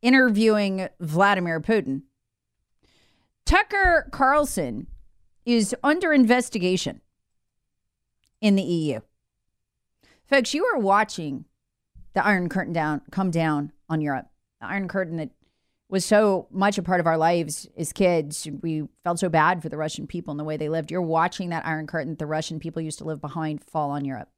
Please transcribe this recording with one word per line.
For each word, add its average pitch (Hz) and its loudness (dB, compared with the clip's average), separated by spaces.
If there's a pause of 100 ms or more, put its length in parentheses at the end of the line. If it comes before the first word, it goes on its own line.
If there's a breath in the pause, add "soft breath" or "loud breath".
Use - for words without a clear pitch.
Interviewing 214 4 (100)
Vladimir 175 2
Putin. 135 0 (1400)
Tucker 381 4
Carlson 262 0 (560)
is 233 2
under 320 2
investigation 226 2 (1400)
in 208 4
the 196 2
E 160 -2
U. 110 -8 (1200 soft breath)
Folks, 269 0
you 311 -2
are 453 0
watching 190 -2 (680)
the 190 0
Iron 185 2
Curtain 175 -4
down, 151 -2
come 190 -2
down 156 0 (160)
on 160 -2
Europe. 143 -4 (340)
The 117 -14
Iron 190 -6
Curtain 170 -4
that 156 -8 (580)
was 190 -2
so 208 4
much 196 0
a 190 -4
part 180 0
of 165 2
our 165 2
lives 170 0
as 160 -6
kids. 165 0 (140)
We 156 -4 (200)
felt 175 -2
so 190 0
bad 165 4
for 156 -8
the 147 -10
Russian 151 -6
people 175 -10
and 147 -6
the 151 -6
way 156 -4
they 151 -4
lived. 160 -4
You're 180 -2
watching 170 0
that 165 -6
Iron 156 -4
Curtain 156 -6
that 151 -10
the 156 -6
Russian 156 -4
people 165 -8
used 156 -8
to 147 -14
live 156 -8
behind 151 -6
fall 147 -4
on 143 -6
Europe. 131 -8